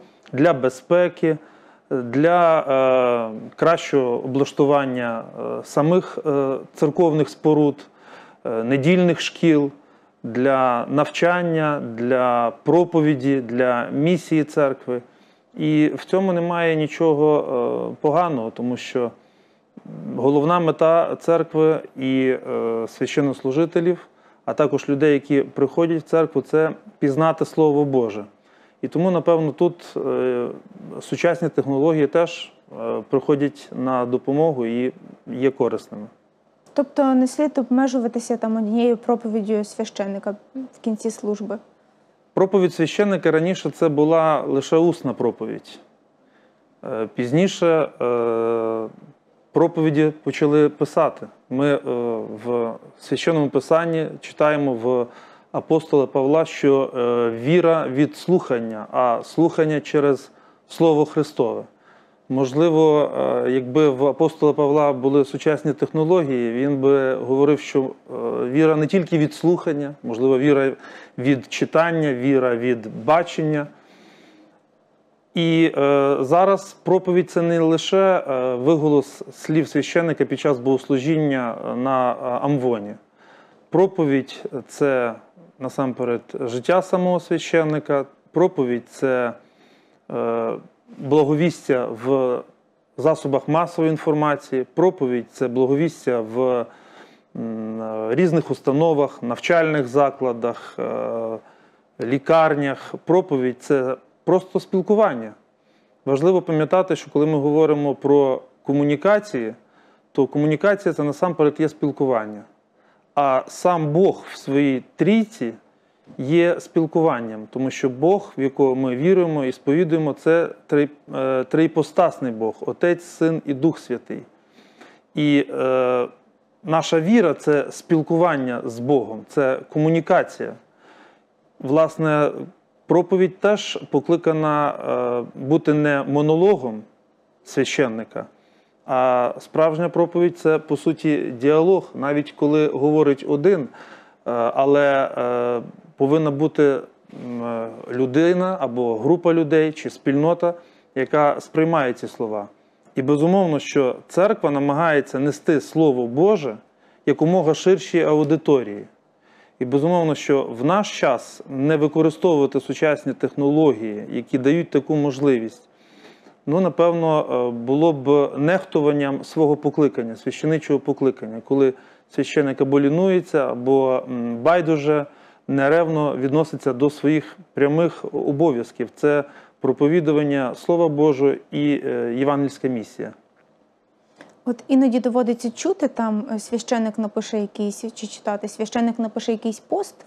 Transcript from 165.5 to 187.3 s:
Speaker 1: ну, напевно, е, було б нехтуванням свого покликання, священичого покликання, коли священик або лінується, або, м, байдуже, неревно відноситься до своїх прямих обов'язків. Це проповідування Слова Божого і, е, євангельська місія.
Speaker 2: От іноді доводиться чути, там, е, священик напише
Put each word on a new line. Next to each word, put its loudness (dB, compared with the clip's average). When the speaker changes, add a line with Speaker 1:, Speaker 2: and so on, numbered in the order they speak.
Speaker 1:
ну, 0
напевно, 0
е, -2
було 0
б 2
нехтуванням 0
свого 0
покликання, -2
священичого -2
покликання, -4
коли 2
священик -2
або 2
лінується, 0
або, 0
м, -6
байдуже, 2
неревно 0
відноситься -2
до 2
своїх -2
прямих 0
обов'язків. -2
Це 0
проповідування 0
Слова 0
Божого 2
і, 0
е, -4
євангельська -2
місія. -8
Speaker 2:
От -6
іноді 4
доводиться -2
чути, -4
там, -4
е, -6
священик -4
напише -6